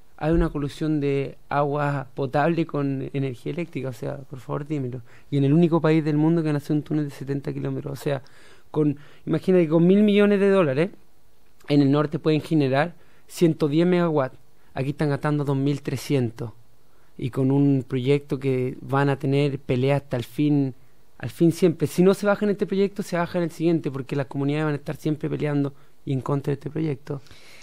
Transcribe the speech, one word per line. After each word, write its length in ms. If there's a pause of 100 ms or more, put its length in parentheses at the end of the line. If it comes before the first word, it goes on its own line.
(180)
hay 160
una 160
colusión 500
de 380 (120)
agua 640
potable 520
con 480
energía 400
eléctrica? 360
O 40
sea, 240
por 220
favor, 280
dímelo. 340 (300)
Y 60
en 80
el 80
único 260
país 240
del 140
mundo 240
que 80
van 60
a 40
hacer 160
un 80
túnel 220
de 100
setenta 380
kilómetros. 440
O 60
sea, 180 (480)
con, 280 (280)
imagínate 380
que 60
con 180
mil 160
millones 380
de 80
dólares, 400 (800)
en 120
el 80
norte 300
pueden 220
generar 540 (320)
ciento 420
diez 180
megawatts. 500 (360)
Aquí 160
están 200
gastando 360
dos 100
mil 260
trescientos. 680 (680)
Y 120
con 220
un 360
proyecto 520
que 420
van 280
a 80
tener 420
pelea 380
hasta 200
el 60
fin, 500 (460)
al 100
fin 220
siempre. 340
Si 160
no 140
se 100
baja 200
en 60
este 140
proyecto, 380
se 140
baja 200
en 60
el 80
siguiente, 400
porque 240
las 100
comunidades 400
van 80
a 40
estar 180
siempre 340
peleando 440 (300)
y 100
en 80
contra 300
de 40
este 160
proyecto. 500 (420)